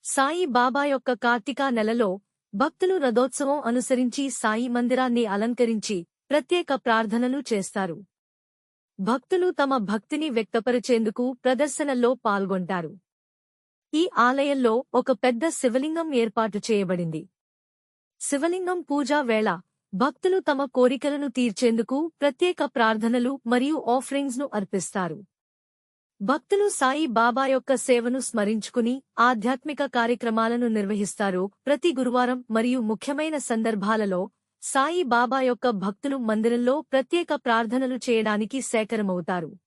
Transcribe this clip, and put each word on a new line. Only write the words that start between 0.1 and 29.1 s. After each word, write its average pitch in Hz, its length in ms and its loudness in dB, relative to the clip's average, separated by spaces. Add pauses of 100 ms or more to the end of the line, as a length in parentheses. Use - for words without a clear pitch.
బాబా 247 380 2
యొక్క 269 280 -2
కార్తీక 240 580 0
నెలలో 226 380 0 (460)
భక్తులు 320 440 0
రథోత్సవం 269 680 0
అనుసరించి 247 640 0
సాయి 233 380 -2
మందిరాన్ని 240 580 0
అలంకరించి 220 720 0 (320)
ప్రత్యేక 330 460 0
ప్రార్థనలు 240 680 0
చేస్తారు. 190 560 -4 (1000)
భక్తులు 269 520 0
తమ 269 340 0
భక్తిని 285 460 -4
వ్యక్తపరిచేందుకు 226 960 0 (180)
ప్రదర్శనల్లో 254 720 0
పాల్గొంటారు. 190 800 -2 (1000)
ఈ 311 120 2 (140)
ఆలయంలో 262 580 4 (180)
ఒక 247 180 2
పెద్ద 247 360 0
శివలింగం 311 680 -2
ఏర్పాటు 220 500 0
చేయబడింది. 175 580 -2 (1000)
శివలింగం 349 600 -2
పూజా 285 380 0
వేళ 220 300 0 (420)
భక్తులు 302 480 0
తమ 277 260 0
కోరికలను 277 640 2
తీర్చేందుకు 233 680 0 (200)
ప్రత్యేక 349 460 0
ప్రార్థనలు 233 680 0 (140)
మరియు 254 320 0 (100)
ఆఫరింగ్స్ను 269 680 -2
అర్పిస్తారు. 190 640 -4 (1040)
భక్తులు 320 480 0
సాయి 294 380 0
బాబా 233 400 2
యొక్క 269 300 0
సేవను 247 440 0
స్మరించుకుని 220 720 -2 (260)